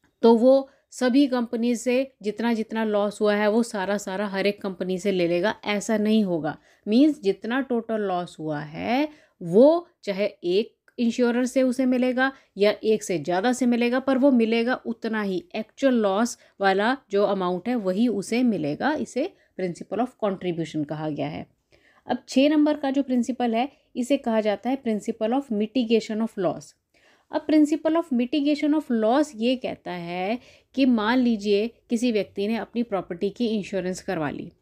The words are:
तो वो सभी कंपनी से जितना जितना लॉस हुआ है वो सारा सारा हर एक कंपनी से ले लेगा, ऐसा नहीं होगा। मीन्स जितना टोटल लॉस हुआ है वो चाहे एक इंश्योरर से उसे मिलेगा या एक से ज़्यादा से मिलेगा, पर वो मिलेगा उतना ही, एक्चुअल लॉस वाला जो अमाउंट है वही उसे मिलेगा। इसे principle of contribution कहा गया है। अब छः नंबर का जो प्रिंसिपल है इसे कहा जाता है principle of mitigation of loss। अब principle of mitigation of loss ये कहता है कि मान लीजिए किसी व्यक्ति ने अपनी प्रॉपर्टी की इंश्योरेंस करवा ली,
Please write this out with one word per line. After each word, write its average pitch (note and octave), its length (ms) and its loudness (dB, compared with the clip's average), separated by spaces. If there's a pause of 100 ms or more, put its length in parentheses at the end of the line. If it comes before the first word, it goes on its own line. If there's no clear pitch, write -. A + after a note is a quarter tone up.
(220)
तो A#3 140 8
वो C4+ 320 4 (220)
सभी B3 360 2
कंपनी A#3+ 500 -2
से B3+ 460 -2
जितना G#3+ 300 -2
जितना A3 320 -4
लॉस G#3 360 -2
हुआ G#3 140 2
है G#3 160 2
वो A#3 120 2
सारा G3+ 360 -4
सारा G3 280 -6
हर F#3+ 200 -2
एक G3+ 160 -2
कंपनी F#3 360 -4
से G3 140 -2
ले F3 160 2
लेगा, F3 260 0 (100)
ऐसा G#3 340 -2
नहीं G#3+ 260 2
होगा। D#3 340 -4 (300)
मीन्स C#4+ 340 4
जितना A#3+ 380 -2
टोटल A#3 400 -4
लॉस F3+ 380 -4
हुआ D#3 220 -6
है F#3 480 -2 (340)
वो C4 460 4 (160)
चाहे G3+ 220 -2
एक F#3 480 -2 (240)
इंश्योरर A#3+ 460 0
से C4 180 0
उसे C4 240 0
मिलेगा B3+ 460 0 (240)
या G3+ 180 4 (100)
एक G#3+ 180 2
से F3+ 160 -4
ज़्यादा F3+ 340 0
से B3 140 0
मिलेगा, A#3+ 340 2
पर C4+ 180 0
वो C#4 120 4
मिलेगा A#3 440 2
उतना A3 480 -6
ही, F#3+ 220 -4 (120)
एक्चुअल B3+ 380 0
लॉस A3 440 0 (220)
वाला G3 360 2 (140)
जो G3+ 140 2
अमाउंट F#3 440 -2
है B3 60 0
वही G#3 340 0
उसे A3 340 -2
मिलेगा। G#3 520 0
इसे C4 400 -6 (260)
principle F#3 440 -4
of B3+ 60 -6 (140)
contribution E3 640 -4
कहा D#3 240 -6
गया C#3+ 180 -6
है। D#3+ 180 -12 (600)
अब B3 220 -4
छः C#4 200 4
नंबर D4+ 280 2
का C#4+ 140 -4
जो C#4 120 0
प्रिंसिपल B3 520 -2
है B3 140 0 (280)
इसे B3+ 200 0
कहा A3+ 240 0
जाता G#3 300 -2
है C4+ 120 -4
principle A3 500 -2
of C#4 200 -2
mitigation A3 760 0
of F#3+ 160 -4
loss। D3+ 300 -4 (580)
अब D#4 140 -4
principle D#4 500 2
of E4 80 0 (100)
mitigation D4 640 0
of A#3 240 0
loss C#4+ 320 2
ये A#3+ 200 0
कहता F#3 360 -8
है F3+ 460 -6 (360)
कि C4+ 120 2
मान A#3 320 2
लीजिए G#3+ 520 2 (200)
किसी A#3+ 220 0
व्यक्ति G3+ 360 -2
ने A3+ 80 -2
अपनी A3+ 260 -4
प्रॉपर्टी F#3+ 480 -4
की A#3+ 160 -2
इंश्योरेंस F#3 560 -4
करवा E3 280 -4
ली, - 320 -12